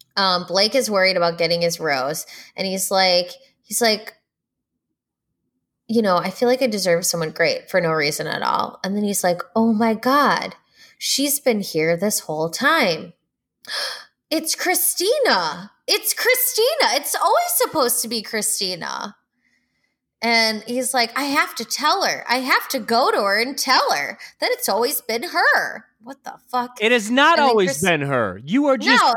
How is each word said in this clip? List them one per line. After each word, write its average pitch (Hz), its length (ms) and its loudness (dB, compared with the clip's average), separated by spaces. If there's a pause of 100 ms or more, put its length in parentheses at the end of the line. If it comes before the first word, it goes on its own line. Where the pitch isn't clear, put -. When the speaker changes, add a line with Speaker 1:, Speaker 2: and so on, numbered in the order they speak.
(160)
Speaker 1:
Um, 180 320 0
Blake 202 260 0
is 233 160 2
worried 185 280 2
about 170 180 0
getting 170 240 0
his 170 180 -2
rose, 143 460 -2 (320)
and 190 100 -4
he's 190 240 -4
like, 185 420 2 (300)
he's - 200 -4
like, 214 320 -2 (1700)
"You 220 120 2
know, 190 160 2
I 175 140 -2
feel 240 180 0
like 262 140 2
I 262 60 2
deserve 185 360 0
someone 160 280 -2
great 151 360 -2
for 185 140 2
no 165 100 0
reason 151 340 0
at 156 160 -4
all." - 400 -2
And 196 140 -4
then 208 80 0
he's 202 180 -2
like, 175 200 0 (120)
"Oh 226 200 4
my 226 180 2
God, 233 640 2 (420)
she's 277 420 -2
been 220 220 0
here 165 360 0
this 202 240 -2
whole 156 300 -4
time. 208 640 0 (540)
<gasps> - 60 -12 (600)
It's 320 200 -2
Christina. 320 1160 0 (160)
It's - 280 -2
Christina. 494 840 0
It's - 160 -6
always 659 420 0
supposed 240 440 0
to 233 80 -6
be 226 140 -6
Christina." 185 920 -6 (1080)
And 226 440 0
he's 247 280 -4
like, 233 240 0
"I 277 60 -4
have 294 320 -2
to 226 100 -8
tell 330 400 0
her. 156 200 -2
I 247 120 0
have 285 300 0
to 269 100 -2
go 233 320 2
to 427 80 2
her 202 200 2
and 262 200 -2
tell 269 340 2
her 143 260 -4 (220)
that 339 100 0
it's 240 200 -2
always 233 320 0
been 240 220 -4
her." 370 600 0 (160)
What 240 240 -18
the - 140 -14 (100)
fuck? 247 320 -4
Speaker 2:
It 220 120 4
has 220 180 2
not 294 280 6
Speaker 1:
And 294 60 4
then 262 60 6
Speaker 2:
always 208 220 4
Speaker 1:
Chris- 151 100 -4
Speaker 2:
been 170 180 2
her. 117 420 0
You 247 260 2
are 262 100 4
just, 440 260 4
Speaker 1:
No, 269 120 4